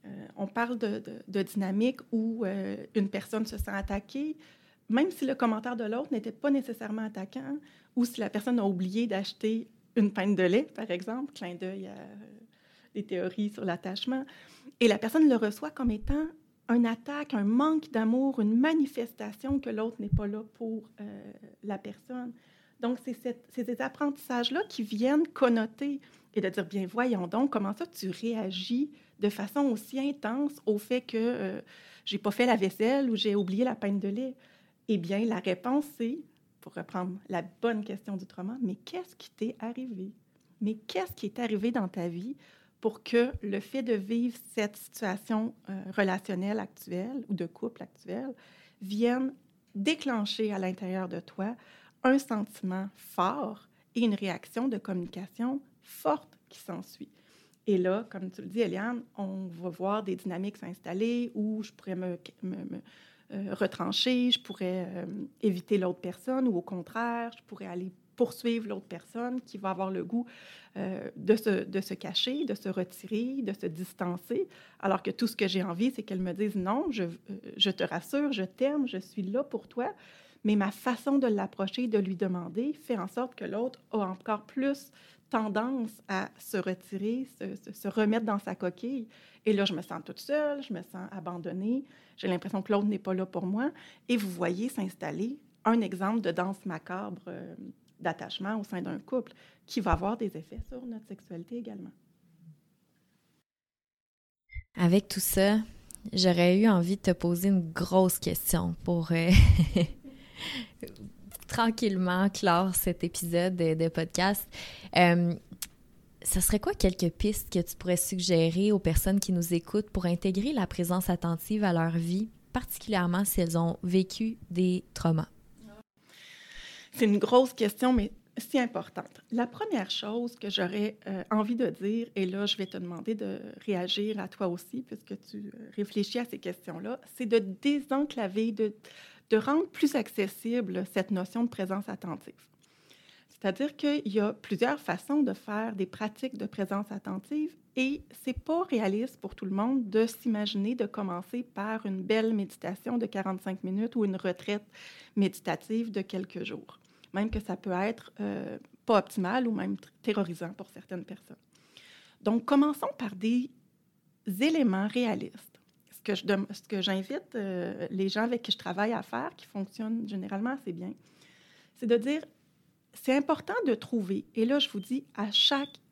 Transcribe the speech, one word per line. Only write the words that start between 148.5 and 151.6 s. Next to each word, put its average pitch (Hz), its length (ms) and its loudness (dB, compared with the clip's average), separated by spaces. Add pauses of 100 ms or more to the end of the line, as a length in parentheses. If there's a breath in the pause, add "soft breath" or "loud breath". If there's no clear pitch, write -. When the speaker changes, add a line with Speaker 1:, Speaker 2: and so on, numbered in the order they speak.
Speaker 1:
réaliste 220 560 0
pour 190 140 -10
tout - 120 -10
le 185 40 -4
monde 220 400 0
de 220 160 4
s'imaginer 208 680 -2
de 233 120 0
commencer 196 560 -6
par 220 440 -6